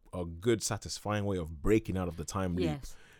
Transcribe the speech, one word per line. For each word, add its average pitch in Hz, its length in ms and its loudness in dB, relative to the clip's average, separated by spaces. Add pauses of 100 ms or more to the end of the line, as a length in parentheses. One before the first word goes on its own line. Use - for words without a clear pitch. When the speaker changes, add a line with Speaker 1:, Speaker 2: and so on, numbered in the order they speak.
(180)
Speaker 1:
a 87 60 -2
good, 90 380 2
satisfying 104 640 -2
way 98 100 0
of 80 260 -4
breaking 101 360 4
out 90 100 0
of 82 80 -6
the 82 80 -8
time 92 300 0
loop. 92 100 2
Speaker 2:
Yes. - 300 -2 (260)